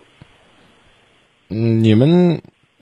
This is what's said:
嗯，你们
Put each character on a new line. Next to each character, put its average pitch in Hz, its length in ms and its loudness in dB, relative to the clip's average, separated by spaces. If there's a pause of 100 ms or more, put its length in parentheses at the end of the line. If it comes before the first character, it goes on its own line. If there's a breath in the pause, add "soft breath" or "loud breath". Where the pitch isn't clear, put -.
(1500)
嗯， 113 320 -4
你 110 140 2
们 165 460 0 (400)